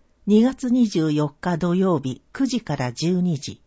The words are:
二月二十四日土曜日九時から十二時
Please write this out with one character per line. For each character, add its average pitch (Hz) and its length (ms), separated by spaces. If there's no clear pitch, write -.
二 214 160
月 254 280
二 247 160
十 160 260
四 151 160
日 175 300
土 175 160
曜 185 240
日 131 240
九 269 140
時 240 160
か 147 140
ら 123 160
十 175 280
二 175 160
時 - 300